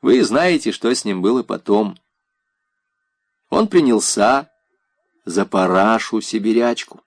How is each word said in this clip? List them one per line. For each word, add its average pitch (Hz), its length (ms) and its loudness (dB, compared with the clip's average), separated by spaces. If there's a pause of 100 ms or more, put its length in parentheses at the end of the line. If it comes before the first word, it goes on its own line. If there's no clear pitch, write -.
Вы 127 220 4
знаете, 147 480 0
что 117 220 -2
с - 120 -6
ним 95 160 -4
было 117 200 0
потом. 101 560 -2 (1500)
Он 220 180 0
принялся 131 800 2 (760)
за 98 200 -2
парашу-сибирячку. 110 1600 -2